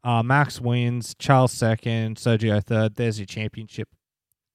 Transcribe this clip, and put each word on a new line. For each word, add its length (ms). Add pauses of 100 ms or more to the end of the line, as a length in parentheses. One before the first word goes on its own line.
uh, 180
Max 380
wins, 580
Charles 340
second, 640
Sergio 460
third. 340
There's 220
your 80
championship 640 (680)